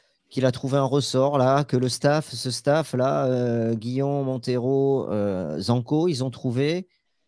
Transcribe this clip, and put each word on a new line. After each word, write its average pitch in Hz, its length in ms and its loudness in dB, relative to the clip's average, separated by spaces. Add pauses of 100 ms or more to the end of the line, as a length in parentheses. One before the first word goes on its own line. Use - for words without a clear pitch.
(300)
qu'il 127 160 0
a 127 60 4
trouvé 131 260 -2
un 139 60 4
ressort 135 540 2
là, 135 260 4
que 131 140 -2
le 127 100 0
staff, 147 460 0
ce 123 180 -6
staff 143 440 0
là, 139 320 0
euh, 117 480 0
Guillon, 135 500 -2
Montero, 131 840 0
euh, 92 480 -2
Zanco, 123 520 0
ils 127 120 -2
ont 131 80 -2
trouvé, 139 600 -4 (380)